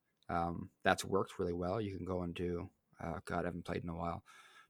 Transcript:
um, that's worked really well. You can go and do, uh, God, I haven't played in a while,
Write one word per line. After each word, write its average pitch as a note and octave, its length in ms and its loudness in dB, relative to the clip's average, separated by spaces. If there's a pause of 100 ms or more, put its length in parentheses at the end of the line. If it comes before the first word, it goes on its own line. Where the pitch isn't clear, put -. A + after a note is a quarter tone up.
(300)
um, E2+ 400 0 (160)
that's F#2+ 180 6
worked G2 360 2
really F2 120 2
well. F2+ 300 0
You G2 160 -2
can F2+ 80 -6
go F2+ 160 0
and F2 120 -2
do, F2 360 -2 (340)
uh, E2+ 220 -2
God, F2 180 0
I E2+ 40 0
haven't F2 180 -4
played F2+ 180 -2
in F2 60 -6
a E2 80 -4
while, E2+ 260 -4 (460)